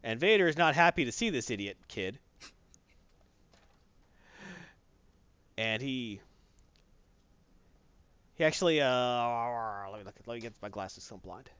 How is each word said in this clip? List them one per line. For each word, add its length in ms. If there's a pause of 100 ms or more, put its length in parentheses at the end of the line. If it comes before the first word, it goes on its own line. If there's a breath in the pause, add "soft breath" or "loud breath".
and 160
Vader 280
is 80
not 200
happy 300
to 60
see 200
this 180
idiot 280 (100)
kid. 320 (3500 loud breath)
And 240
he, 400 (2250)
he 80
actually, 380
uh, 1080
let 80
me 80
look, 100 (120)
let 80
me 60
get 200
my 80
glasses, 400
I'm 80
blind. 320 (100)